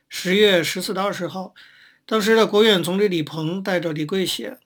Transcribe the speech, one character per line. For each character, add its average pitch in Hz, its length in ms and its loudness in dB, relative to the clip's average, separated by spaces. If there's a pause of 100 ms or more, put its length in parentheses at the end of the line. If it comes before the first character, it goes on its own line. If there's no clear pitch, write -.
十 - 280 -4
月 202 280 6
十 180 200 -4
四 214 100 -6
到 190 100 -4
二 202 80 -2
十 180 160 -6
号， 185 280 -10 (500)
当 220 160 0
时 220 160 4
的 220 100 4
国 202 140 2
务 - 20 8
院 208 200 4
总 180 180 -2
理 208 80 2
李 175 140 -2
鹏 160 400 -6
带 190 180 -2
着 160 140 -6
李 147 100 -6
桂 185 200 -2
显 - 420 -8